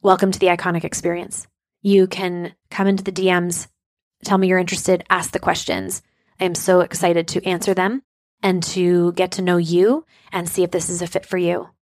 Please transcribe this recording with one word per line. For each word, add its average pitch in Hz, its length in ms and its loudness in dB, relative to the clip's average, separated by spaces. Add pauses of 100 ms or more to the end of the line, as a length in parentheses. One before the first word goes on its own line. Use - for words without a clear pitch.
Welcome 190 280 4
to - 80 -6
the 190 100 4
Iconic 175 340 -2
Experience. - 640 -6 (340)
You 196 240 6
can 175 480 -6 (160)
come 196 160 -2
into 196 180 2
the 190 80 -6
D 185 200 0
Ms, 175 380 -2 (540)
tell 202 140 2
me 190 120 4
you're 185 100 4
interested, 180 500 0
ask 180 220 0
the - 80 -6
questions. - 640 -4 (360)
I 190 40 -2
am 180 100 -2
so 180 280 2
excited 170 480 0
to - 140 -4
answer 180 300 -2
them 196 300 -2 (400)
and 185 180 0
to 175 520 0
get 180 180 -2
to 190 100 -6
know 180 160 2
you 175 480 2 (260)
and 175 160 -6
see - 140 -2
if 175 80 0
this 175 200 -4
is 175 120 -6
a 170 60 -6
fit - 180 -6
for 190 120 -4
you. 175 320 -2 (120)